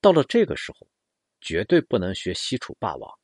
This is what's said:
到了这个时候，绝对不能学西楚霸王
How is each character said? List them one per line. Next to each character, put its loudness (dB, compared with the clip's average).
到 8
了 4
这 2
个 -6
时 -12
候， -20
绝 -4
对 4
不 -2
能 -4
学 -6
西 -6
楚 -12
霸 -4
王 -16